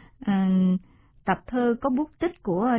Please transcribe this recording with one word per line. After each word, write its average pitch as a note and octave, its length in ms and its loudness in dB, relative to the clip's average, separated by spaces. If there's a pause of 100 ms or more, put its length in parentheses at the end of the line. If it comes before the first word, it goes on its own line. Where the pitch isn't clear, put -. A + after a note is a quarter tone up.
(260)
ờ, G3+ 80 0 (920)
tập F#3+ 120 0 (100)
thơ A#3+ 340 0
có C#4 80 -2
bút C#4 300 -2
tích F4+ 240 -4
của G#3 360 0